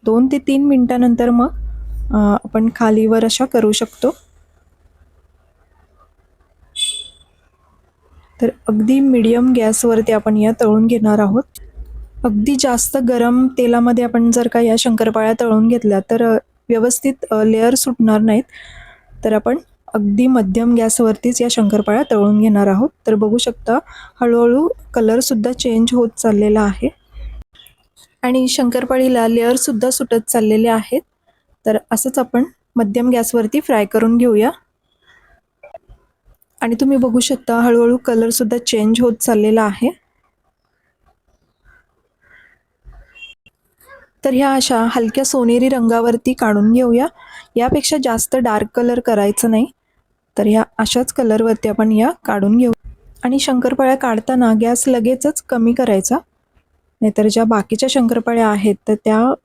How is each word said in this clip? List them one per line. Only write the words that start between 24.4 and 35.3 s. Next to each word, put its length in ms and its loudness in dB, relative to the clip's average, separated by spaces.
कलरसुद्धा 600 0
चेंज 400 0
होत 240 2
चाललेला 440 2
आहे 280 -2
आणि 260 0
शंकरपाळीला 800 0
लेयरसुद्धा 640 0
सुटत 400 -4
चाललेले 380 2
आहेत. 340 -2
तर 120 0
असंच 280 -4
आपण 240 -2
मध्यम 340 0
गॅसवरती 500 -2
फ्राय 260 -2
करून 320 0
घेऊया. 340 2